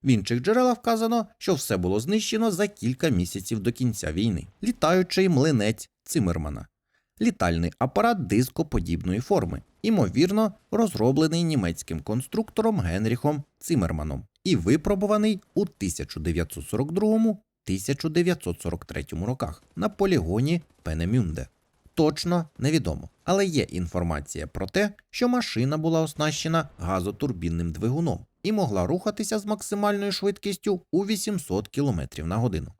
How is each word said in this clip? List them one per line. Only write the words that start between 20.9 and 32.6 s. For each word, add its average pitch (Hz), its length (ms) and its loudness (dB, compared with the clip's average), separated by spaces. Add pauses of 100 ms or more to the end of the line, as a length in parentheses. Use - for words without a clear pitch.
Точно 160 640 0
невідомо, 120 520 0 (140)
але 196 220 2
є 156 180 0
інформація 82 840 -4
про 95 200 -6
те, 202 260 0 (160)
що - 180 0
машина 151 500 0
була 160 240 2
оснащена 156 760 0
газотурбінним 87 960 -2
двигуном 117 540 -2 (180)
і 202 80 0
могла 190 340 0
рухатися 208 540 -2
з 202 60 -10
максимальною 208 680 -2
швидкістю 196 680 -2 (100)
у 190 140 2
вісімсот 190 600 -2
кілометрів 82 600 -2
на 92 100 -2
годину. 90 420 -2